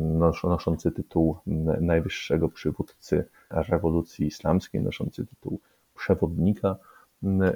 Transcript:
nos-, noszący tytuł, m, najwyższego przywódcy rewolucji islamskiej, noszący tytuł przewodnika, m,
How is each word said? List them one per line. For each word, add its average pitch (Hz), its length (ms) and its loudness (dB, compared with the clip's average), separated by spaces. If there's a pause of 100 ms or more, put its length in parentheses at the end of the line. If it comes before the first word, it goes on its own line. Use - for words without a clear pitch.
(180)
nos-, 82 260 2
noszący 87 480 0
tytuł, 82 440 0 (100)
m, 80 400 0
najwyższego 82 640 0
przywódcy - 760 -4 (260)
rewolucji 80 760 0
islamskiej, - 540 -2
noszący - 460 -4
tytuł - 340 -10 (340)
przewodnika, 92 800 0 (460)
m, 95 200 2 (140)